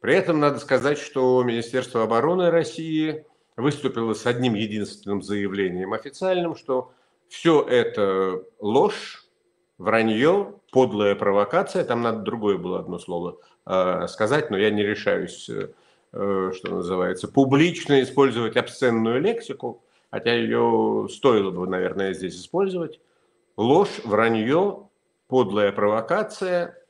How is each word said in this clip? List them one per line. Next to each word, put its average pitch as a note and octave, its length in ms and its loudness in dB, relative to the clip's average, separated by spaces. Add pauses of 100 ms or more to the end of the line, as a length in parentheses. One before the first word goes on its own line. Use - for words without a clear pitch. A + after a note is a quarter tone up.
При A#2 140 2
этом F3 260 2
надо C#3+ 200 2
сказать, C3+ 380 0
что B2+ 460 2
Министерство A#2 580 -2
обороны D3+ 480 2
России D#3 760 -2 (300)
выступило A#2 580 -2
с G#2+ 120 -12
одним B2 280 0
единственным G2+ 680 -6
заявлением G2 680 -4
официальным, E3+ 640 -4
что B2+ 360 -4 (360)
всё D#3 340 4
это F#2+ 800 2 (180)
ложь, B2 640 0 (540)
враньё, A2+ 840 2 (100)
подлая G#2 440 4
провокация, G#2 680 0
там A#2+ 180 -2
надо A2 180 -2
другое G#2+ 380 0
было F2+ 220 -4
одно F2 180 -8
слово, E2+ 400 -8 (280)
э, F2+ 420 0
сказать, C3 420 0
но G2+ 80 -2
я G#2+ 120 4
не G#2 140 0
решаюсь, - 640 -2
э, G2+ 240 -8 (400)
э, F#2+ 420 -2
что F2+ 220 -10
называется, F#2 500 -4
публично C#3 760 4
использовать A#2+ 540 2
обсценную A#2 640 0
лексику, D3 600 -4 (280)
хотя A2+ 240 -2
её A2+ 720 0
стоило G#2+ 420 2
бы, F2+ 160 -6
наверное, F#2 480 -2
здесь F2+ 220 -8
использовать. F3 640 -6 (560)
Ложь, D#3 480 2
враньё, A2+ 840 0 (380)
подлая G#2 460 2
провокация F3 1040 -2 (140)